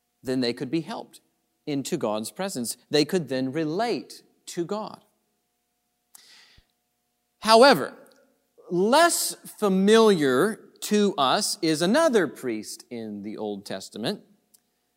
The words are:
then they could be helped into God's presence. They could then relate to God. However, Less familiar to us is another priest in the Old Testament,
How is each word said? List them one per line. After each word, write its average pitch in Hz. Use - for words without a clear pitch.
then 131
they 120
could 139
be 160
helped 196
into 139
God's 110
presence. 180
They 147
could 175
then 131
relate 160
to -
God. 208
However, 226
Less 247
familiar 196
to 208
us 147
is 160
another 226
priest 113
in 110
the 104
Old 104
Testament, 107